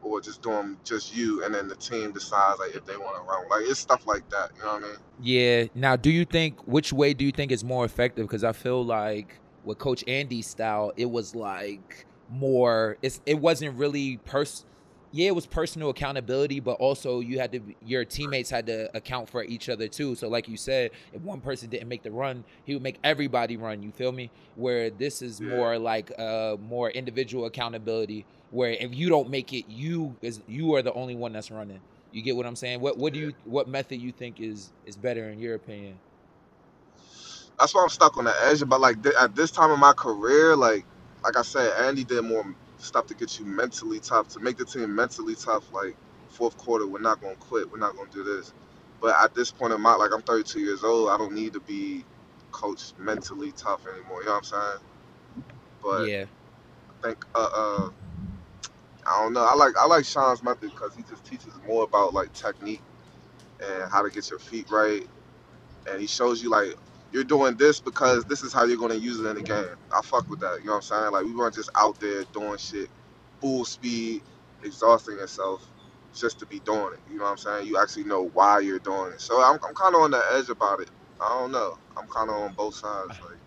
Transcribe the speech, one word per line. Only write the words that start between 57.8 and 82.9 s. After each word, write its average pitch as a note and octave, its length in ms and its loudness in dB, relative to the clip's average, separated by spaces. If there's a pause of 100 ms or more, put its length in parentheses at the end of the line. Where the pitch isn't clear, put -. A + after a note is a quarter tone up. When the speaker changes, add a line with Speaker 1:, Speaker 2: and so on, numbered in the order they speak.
Speaker 1:
I G2 160 2
don't A2+ 100 0
know. A#2+ 120 4
I B2 100 8
like, C#3+ 220 8
I A#2+ 100 8
like D#3+ 180 8
Sean's B2+ 380 2
method A#2+ 320 -4
'cause G#2+ 220 -10
he A#2 80 -16
just - 200 -20
teaches - 280 -16 (140)
more A2+ 180 2
about, G2+ 300 2
like, F#2+ 180 -2
technique G#2 500 -8 (800)
and F#2+ 320 -6
how G2+ 100 6
to G2+ 80 0
get G#2 200 -10
your D#2 100 -12
feet A2+ 300 -10
right. G#2+ 380 2 (800)
And G2 120 -6
he G#2 80 -6
shows A#2+ 340 0
you, A#2+ 80 -2
like, G2+ 260 2 (340)
you're C3 140 -2
doing C3+ 320 4
this C#3+ 220 6
because B2+ 460 2
this C#3 180 -4
is B2+ 120 -10
how B2 100 6
you're A#2+ 140 2
gonna A2+ 160 0
use A2+ 260 -4
it A2 60 -4
in G#2+ 100 -4
the G2+ 60 -8
game. G2+ 240 -2 (280)
I G2+ 60 4
fuck A#2+ 300 -2
with G2 100 -10
that, F2+ 200 -4
you G2 60 -14
know G#2+ 60 -2
what G#2 40 0
I'm G2+ 60 -2
saying? G#2+ 300 -2
Like, F#2+ 140 2
we A#2 80 -6
weren't A#2 200 0
just A2 200 -10
out G#2+ 260 6
there G2+ 320 -4
doing G#2 240 -6
shit G2+ 320 -10 (520)
full B2+ 260 0
speed, A2+ 560 -6 (400)
exhausting G#2+ 560 4
yourself F#2+ 440 -6 (520)
just - 240 -4
to G#2+ 80 -14
be G2+ 140 -12
doing G#2 340 -2
it, - 60 -20 (100)
you G#2 80 -12
know G2+ 60 -4
what G2+ 80 2
I'm G2 40 -4
saying? G#2 300 -6
You G#2+ 120 0
actually G#2 260 2
know F#2+ 240 0
why G2+ 320 8
you're G2 180 -2
doing F#2+ 340 -4
it. - 80 -18
So B2 220 4
I'm, C#3+ 200 8
I'm D3+ 120 -8
kinda F#3 240 6
on D#3 140 6
the B2 100 4 (100)
edge B2+ 160 2
about G2+ 320 0
it. F2 80 -10 (320)
I G2 80 0
don't B2+ 240 -2
know. G2+ 240 -2 (220)
I'm G#2+ 80 -12
kinda A2 260 -4
on G#2 220 -6
both G#2 220 -6
sides, G2+ 340 -8 (100)